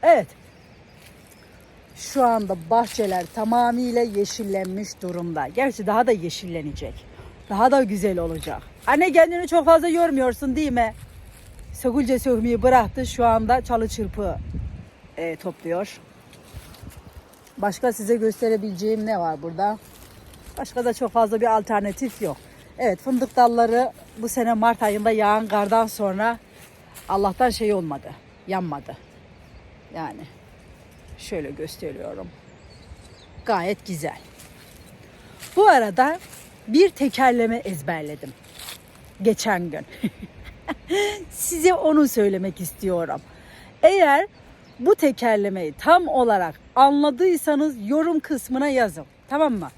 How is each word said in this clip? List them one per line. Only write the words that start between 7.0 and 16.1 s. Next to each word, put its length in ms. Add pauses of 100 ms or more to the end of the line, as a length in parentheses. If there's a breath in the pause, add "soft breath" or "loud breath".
Daha 200
da 120
güzel 360
olacak. 440 (260)
Anne 240
kendini 360
çok 160
fazla 240
yormuyorsun 680
değil 160
mi? 220 (760)
Sökülce 460
sökmeyi 440
bıraktı. 440
Şu 200
anda 380
çalı 240
çırpı, 480 (800)
e, 200
topluyor. 640 (1600)